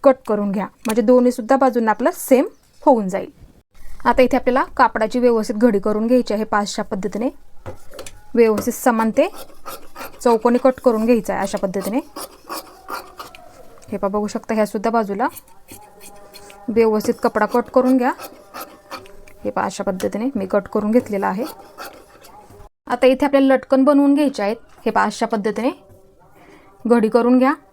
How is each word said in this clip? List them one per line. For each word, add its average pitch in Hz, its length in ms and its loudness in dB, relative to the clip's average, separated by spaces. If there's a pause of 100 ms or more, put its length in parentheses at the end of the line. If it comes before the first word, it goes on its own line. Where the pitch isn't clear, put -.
कट 262 120 6 (120)
करून 202 240 -2
घ्या, 196 140 -4 (200)
म्हणजे 220 160 0
दोन्ही 247 300 6
सुद्धा 247 240 0
बाजूंना 240 360 2
आपलं 247 240 0
सेम 277 320 2 (360)
होऊन 226 260 4
जाईल. 196 200 -6 (760)
आता 240 160 4
इथे 254 160 4
आपल्याला 254 260 0 (140)
कापडाची 226 420 0
व्यवस्थित 233 360 2
घडी 214 240 4
करून 214 280 -2
घ्यायची 240 260 2
आहे 214 120 -2
पाचच्या 214 400 -2
पद्धतीने. 208 440 -4 (1040)
व्यवस्थित 220 380 4
समान 226 380 2
ते 294 160 2 (920)
चौकोनी 240 360 2
कट 254 220 0
करून 220 260 0
घ्यायचं 226 280 0
आहे 190 80 -4
अशा 196 160 -6
पद्धतीने. 196 420 -4 (1900)
हे 202 100 -10
पहा 196 120 -4
बघू 208 180 -2
शकता, 226 260 -8
ह्या 214 120 2
सुद्धा 208 240 -4
बाजूला 220 380 -2 (1400)
व्यवस्थित 220 460 2 (100)
कपडा 220 220 0
कट 240 240 -2
करून 254 280 4
घ्या. 254 140 0 (1300)
हे 208 80 -4
पहा - 140 -4
अशा 190 180 -8
पद्धतीने 202 520 -4
मी 190 100 -4
कट 196 220 -2
करून 214 240 -2
घेतलेला 208 360 0
आहे. 190 180 -4 (1400)
आता 254 200 2
इथे 262 180 4
आपल्याला 277 280 4
लटकन 262 300 2
बनवून 285 300 4
घ्यायचे 277 300 0
आहेत. 208 120 -2 (300)
हे 226 60 0
पहा 202 140 2
अशा 214 200 -2
पद्धतीने 220 460 -2 (1120)
घडी 220 240 4
करून 240 280 4
घ्या. 262 160 4 (180)